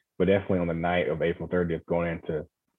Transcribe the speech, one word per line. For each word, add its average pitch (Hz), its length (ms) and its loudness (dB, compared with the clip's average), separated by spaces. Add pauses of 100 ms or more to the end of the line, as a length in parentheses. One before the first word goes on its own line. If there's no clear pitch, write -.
(180)
but 92 80 2
definitely 95 340 2
on 87 80 0
the 85 60 -2
night 87 360 0
of 80 120 -2
April 85 280 -2
thirtieth, 85 360 0
going 85 260 0
into 85 340 -6 (340)